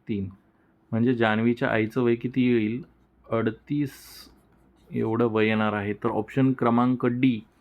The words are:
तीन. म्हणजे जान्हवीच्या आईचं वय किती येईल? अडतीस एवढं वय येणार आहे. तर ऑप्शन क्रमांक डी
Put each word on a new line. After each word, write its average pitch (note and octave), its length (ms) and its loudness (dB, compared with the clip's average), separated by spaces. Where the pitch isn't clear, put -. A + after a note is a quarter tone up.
तीन. G2 220 -6
म्हणजे A#2 220 2
जान्हवीच्या A2+ 560 2
आईचं A2 320 0
वय A#2+ 140 2
किती B2+ 260 -2
येईल? A#2+ 420 0
अडतीस A2+ 600 -2
एवढं A2+ 340 0
वय A2 200 2
येणार A2 280 0
आहे. G#2 200 -4
तर G#2+ 160 -4
ऑप्शन C3 440 0
क्रमांक B2 520 0
डी B2 340 0